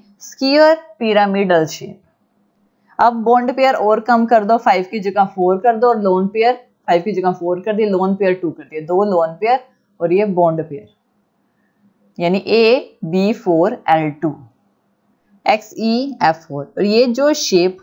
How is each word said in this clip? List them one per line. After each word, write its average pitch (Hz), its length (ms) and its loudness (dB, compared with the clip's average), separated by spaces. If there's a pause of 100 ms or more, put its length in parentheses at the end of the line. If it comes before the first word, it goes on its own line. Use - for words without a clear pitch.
(220)
स्क्वायर 302 540 2 (240)
पिरामिडल 196 680 0
शेप। - 340 -16 (1000)
अब 233 140 4 (100)
बॉन्ड 247 320 2
पेयर 262 200 2
और 214 260 0
कम 233 240 2
कर 226 180 2
दो, 226 140 2
फ़ाइव 190 340 0
की 226 100 -6
जगह 196 260 0
फ़ोर 185 300 0
कर 220 200 0
दो 233 120 2
और 226 120 0
लोन 190 260 0
पेयर 220 260 0 (340)
फ़ाइव 170 140 0
की 214 120 -6
जगह 180 180 -2
फ़ोर 180 300 -6
कर 214 120 -4
दिए, 214 120 -2
लोन 190 300 -2
पेयर 196 180 0
टू 180 180 -6
कर 151 120 -16
दिए, 156 180 -14
दो 180 240 -2
लोन 165 300 0
पेयर 226 240 0 (400)
और 170 140 -2
ये 202 140 2
बॉन्ड 170 360 0
पेयर, 143 240 -16 (1300)
यानी 175 220 0
एबीफ़ोर 202 1500 0
एल 160 200 0 (120)
टू 151 140 -4 (1080)
एक्सईएफ़ 226 920 -2
फ़ोर। 143 400 -14
और 180 60 -2
ये 214 240 2
जो 269 280 0
शेप 185 480 0